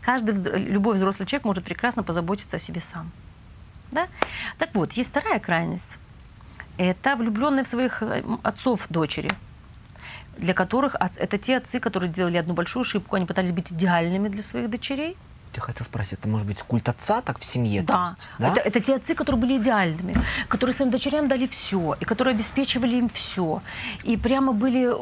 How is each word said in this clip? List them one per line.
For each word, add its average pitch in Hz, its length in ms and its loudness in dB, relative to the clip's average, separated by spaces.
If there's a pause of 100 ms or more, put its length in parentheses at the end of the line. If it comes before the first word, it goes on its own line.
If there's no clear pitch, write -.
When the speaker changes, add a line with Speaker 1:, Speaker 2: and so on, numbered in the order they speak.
Speaker 1:
Каждый 233 300 2
взр-, 185 240 0
любой 202 380 2
взрослый 190 300 2
человек 277 180 -2
может 190 200 0
прекрасно 233 380 -2
позаботиться 175 540 -2
о - 20 -4
себе 165 220 -6
сам. 165 300 -10 (840)
Да? 320 140 0 (520)
Так 330 160 -2
вот, 165 240 2
есть 247 120 -2
вторая 302 280 2
крайность. 170 580 -2 (800)
Это 185 380 2
влюблённые 233 480 2
в - 40 -6
своих, 247 340 0
э, - 220 -2
м, 220 180 -4
отцов - 460 0
дочери, 156 420 -2 (1080)
для 175 160 2
которых 233 400 2
от-, - 240 -2
это 202 200 -2
те 247 200 2
отцы, 254 220 -4
которые 190 300 0
делали 175 280 2
одну 170 160 0
большую 175 280 -2
ошибку, - 340 -2
они 180 100 2
пытались 180 260 0
быть 175 200 -4
идеальными 175 560 2
для 202 140 -6
своих 240 280 -4
дочерей. 277 460 -4 (360)
Speaker 2:
Ты - 80 -8
хотел - 240 -6
спросить, - 360 -6
это - 80 -2
может 107 180 2
быть 101 160 -4
культ - 260 0
отца 214 340 0
так - 180 -4
в - 40 -6
семье, 107 380 2
то 160 100 0
Speaker 1:
Да. 180 180 4
Speaker 2:
есть, - 160 -16 (120)
да? 233 140 4
Speaker 1:
Это, 226 80 4
это 208 200 2
те 269 140 4
отцы, 311 220 -2
которые 269 240 2
были 262 180 4
идеальными, 185 560 2 (340)
которые 254 260 2
своим 262 180 4
дочерям 285 360 2
дали 262 200 4
всё, 170 520 0
и - 40 -2
которые 247 320 2
обеспечивали 240 600 2
им 247 120 4
всё. 175 520 0 (440)
И 226 120 2
прямо 269 360 4
были 247 500 4